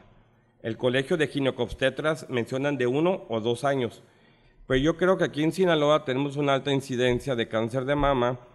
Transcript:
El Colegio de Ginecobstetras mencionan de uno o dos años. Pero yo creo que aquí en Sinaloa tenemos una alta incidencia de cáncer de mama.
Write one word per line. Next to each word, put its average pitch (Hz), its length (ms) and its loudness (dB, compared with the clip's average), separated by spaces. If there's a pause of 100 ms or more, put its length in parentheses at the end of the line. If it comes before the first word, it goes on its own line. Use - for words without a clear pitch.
(640)
El 113 160 -6
Colegio 135 400 0
de 147 100 0
Ginecobstetras 135 1000 -2
mencionan 131 480 -2
de 123 80 2
uno 156 420 0
o 113 120 -2
dos 117 240 -2
años. 135 380 -2 (640)
Pero 131 140 2
yo 160 160 2
creo 180 220 2
que 175 60 0
aquí 135 180 -2
en 156 100 2
Sinaloa 156 540 2
tenemos 135 320 -2
una 139 160 2
alta 135 180 0
incidencia 127 640 0
de 113 100 0
cáncer 117 380 -2
de 139 100 0
mama. 131 460 2 (140)